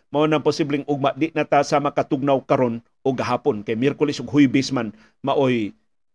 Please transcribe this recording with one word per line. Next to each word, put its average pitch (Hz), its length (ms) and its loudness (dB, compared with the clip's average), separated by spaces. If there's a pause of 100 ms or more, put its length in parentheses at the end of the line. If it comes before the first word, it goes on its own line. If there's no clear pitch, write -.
mao 147 160 0
nang 151 160 2
posibleng 143 480 -2
ugma 139 240 0
di 151 240 -2
na - 80 0
ta 143 160 2
sa 147 160 0
makatugnaw 139 680 0
karon 123 360 0 (240)
o 135 80 0
gahapon. 120 480 -2
Kay 110 160 -4
Miyerkules 143 400 0
ug 120 120 -10
Huwebes 139 440 2
man 117 160 -2 (320)
maoy 127 520 0 (420)